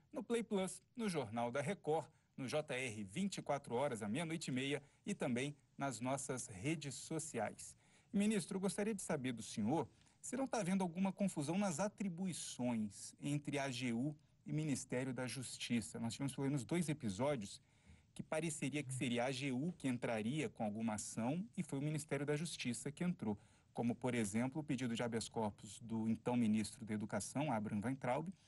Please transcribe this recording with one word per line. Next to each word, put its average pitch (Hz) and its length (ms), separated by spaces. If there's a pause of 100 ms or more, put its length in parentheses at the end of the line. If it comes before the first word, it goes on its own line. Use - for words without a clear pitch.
(100)
no 285 140
Play 233 180
Plus, 190 400 (140)
no 226 100
Jornal 120 460
da 139 80
Record, 156 460 (280)
no 135 140
J 147 260
R 117 300
vinte 180 320
e - 60
quatro 139 320
horas, 123 280
à 107 60
meia-noite 160 400
e 147 40
meia, 135 300 (220)
e 196 100
também 139 400 (220)
nas 139 240
nossas 127 460
redes 139 480
sociais. - 800 (340)
Ministro, 202 460
eu 185 40
gostaria 202 340
de 196 80
saber 131 300
do 110 100
senhor 120 440 (320)
se - 160
não 262 140
tá 247 120
havendo 190 220
alguma 185 300
confusão 175 460
nas 190 200
atribuições 165 1400
entre 143 380
A 139 120
G 123 220
U 139 240 (300)
e 147 60
Ministério 131 600
da 127 140
Justiça. 120 760
Nós 117 140
tivemos 135 200
pelo 139 120
menos 139 180
dois 160 240
episódios 123 720 (540)
que - 80
pareceria 151 600
que 131 120
seria 120 300
a - 20
A 139 40
G 135 220
U 151 240
que - 100
entraria 123 600
com 113 160
alguma 107 300
ação 131 600
e 185 80
foi 139 160
o 135 40
Ministério 147 420
da 147 100
Justiça 160 560
que 175 140
entrou, 139 340 (340)
como, 120 220
por 127 200
exemplo, 120 460
o 147 40
pedido 123 320
de 127 60
habeas 117 260
corpus 110 520
do 113 280
então 117 280
ministro 110 480
da 101 80
Educação, 110 600
Abraham 107 320
Weintraub, 135 440 (200)